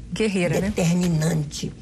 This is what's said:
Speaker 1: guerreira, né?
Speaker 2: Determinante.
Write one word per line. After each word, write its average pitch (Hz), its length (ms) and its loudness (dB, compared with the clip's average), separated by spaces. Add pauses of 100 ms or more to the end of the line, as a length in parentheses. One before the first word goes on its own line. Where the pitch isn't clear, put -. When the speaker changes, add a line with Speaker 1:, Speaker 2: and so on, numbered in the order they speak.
(120)
Speaker 1:
guerreira, 185 480 0
né? 190 80 0
Speaker 2:
Determinante. 165 1120 0